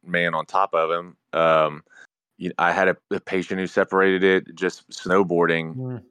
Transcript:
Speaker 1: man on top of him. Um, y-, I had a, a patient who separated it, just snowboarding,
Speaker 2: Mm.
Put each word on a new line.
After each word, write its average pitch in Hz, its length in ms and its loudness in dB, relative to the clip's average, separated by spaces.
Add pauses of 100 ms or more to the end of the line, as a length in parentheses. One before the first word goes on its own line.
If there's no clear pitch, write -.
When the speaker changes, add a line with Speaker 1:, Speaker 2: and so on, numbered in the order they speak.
Speaker 1:
man 87 300 -2
on 80 120 -4
top 95 280 -2
of 80 160 0
him. 87 260 -6 (180)
Um, 80 500 2 (580)
y-, 87 160 -4
I 85 160 2
had 95 160 2
a, 90 80 -2 (140)
a 98 100 -4
patient 92 380 -6
who 92 80 -4
separated 95 560 2
it, 95 320 2
just 87 340 -6
snowboarding, 85 840 0
Speaker 2:
Mm. 127 360 -10